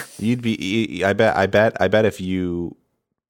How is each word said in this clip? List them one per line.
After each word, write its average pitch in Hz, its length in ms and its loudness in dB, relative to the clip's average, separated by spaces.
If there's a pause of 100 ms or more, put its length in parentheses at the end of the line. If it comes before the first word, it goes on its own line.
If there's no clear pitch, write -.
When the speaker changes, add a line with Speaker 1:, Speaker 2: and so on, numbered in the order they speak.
Speaker 1:
<laughs> - 120 -20
Speaker 2:
You'd 120 240 -2
be. 113 160 -2
y-, 95 460 -2
y-, 98 40 2
I 101 40 2
bet. 107 240 2
I 95 100 2
bet. 104 340 2
I 95 60 4
bet 104 180 4
if - 160 -2
you 92 560 -4 (540)